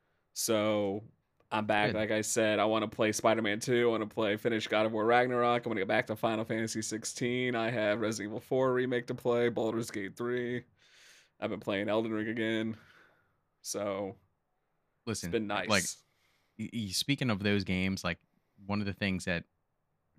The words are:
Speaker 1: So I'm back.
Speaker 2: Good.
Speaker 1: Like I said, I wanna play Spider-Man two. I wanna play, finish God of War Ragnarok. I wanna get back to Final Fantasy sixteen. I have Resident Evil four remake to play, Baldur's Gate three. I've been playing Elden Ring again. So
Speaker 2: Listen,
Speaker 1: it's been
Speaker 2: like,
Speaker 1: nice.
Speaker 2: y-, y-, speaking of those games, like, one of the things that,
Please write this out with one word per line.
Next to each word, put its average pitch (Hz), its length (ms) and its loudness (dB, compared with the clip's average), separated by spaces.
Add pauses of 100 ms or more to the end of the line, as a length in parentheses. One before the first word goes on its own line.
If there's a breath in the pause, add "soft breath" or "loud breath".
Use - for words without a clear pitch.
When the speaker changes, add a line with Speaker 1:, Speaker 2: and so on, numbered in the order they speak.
(340)
Speaker 1:
So 107 720 0 (460)
I'm 107 160 0
back. 107 280 4
Speaker 2:
Good. 110 40 -2
Speaker 1:
Like 110 140 -2
I 107 100 2
said, 107 380 2
I 104 60 4
wanna 110 240 2
play 107 240 0
Spider-Man 110 480 2
two. 120 260 4
I 117 40 6
wanna 110 140 0
play, 107 300 0
finish 113 320 -2
God 107 180 2
of 113 60 0
War 107 140 0
Ragnarok. 120 600 4
I 120 40 -4
wanna 107 100 -2
get 98 80 0
back 110 200 2
to 110 100 -4
Final 113 260 0
Fantasy 113 380 -4
sixteen. 123 720 -4
I 113 160 0
have 107 300 0
Resident 104 300 -2
Evil 110 100 -8
four 131 320 2
remake 123 340 0
to 127 80 -4
play, 120 320 2
Baldur's 113 420 0
Gate 98 280 -8
three. 120 460 -4 (760 soft breath)
I've 107 100 -4
been 101 120 -6
playing 104 260 -2
Elden 117 240 0
Ring 107 160 -2
again. 113 480 -2 (840 soft breath)
So 101 560 -6 (880)
Speaker 2:
Listen, 104 240 -4
Speaker 1:
it's - 20 -4
been 110 160 0
Speaker 2:
like, 101 220 0
Speaker 1:
nice. 95 280 2 (640)
Speaker 2:
y-, 110 140 -8
y-, 107 180 -6
speaking 135 380 -2
of 98 120 0
those 101 220 2
games, 92 400 -2
like, 85 140 -2 (480)
one 101 160 -2
of 101 40 -4
the 98 80 -4
things 92 300 -2
that, 87 220 -2 (720)